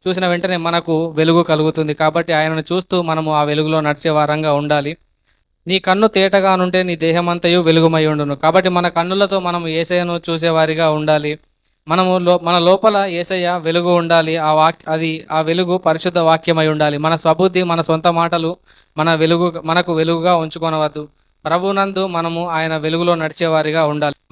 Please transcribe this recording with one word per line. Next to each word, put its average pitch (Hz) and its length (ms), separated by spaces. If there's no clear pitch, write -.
చూసిన 185 180
వెంటనే 175 300
మనకు 165 540
వెలుగు 160 320
కలుగుతుంది. 156 520
కాబట్టి 160 380
ఆయనను 160 280
చూస్తూ 180 420
మనము 160 320
ఆ 151 80
వెలుగులో 151 380
నడిచే 151 300
వారంగా 151 420
ఉండాలి. 147 440
"నీ 185 120
కన్ను 196 300
తేటగానుంటే 190 720
నీ 175 140
దేహమంతయు 175 640
వెలుగుమై 160 460
ఉండును." 147 300
కాబట్టి 180 320
మన 180 200
కన్నులతో 190 520
మనం 175 280
యేసయ్యను 170 520
చూసేవారిగా 160 600
ఉండాలి. 151 480
మనము 185 300
లో-, 175 240
మన 175 160
లోపల 185 380
యేసయ్య 180 680
వెలుగు 170 300
ఉండాలి. 165 440
ఆ 156 160
వాక్-, 156 400
అది, 160 380
ఆ 156 100
వెలుగు 170 360
పరిశుద్ధ 175 420
వాక్యమై 160 480
ఉండాలి. 151 320
మన 160 180
స్వబుద్ధి, 175 460
మన 170 180
సొంత 160 280
మాటలు 170 480
మన 160 180
వెలుగు, 170 500
మనకు 170 300
వెలుగుగా 165 420
ఉంచుకొనవద్దు. 156 720
ప్రభునందు 196 600
మనము 170 420
ఆయన 160 280
వెలుగులో 165 380
నడిచేవారిగా 156 720
ఉండాలి. 147 280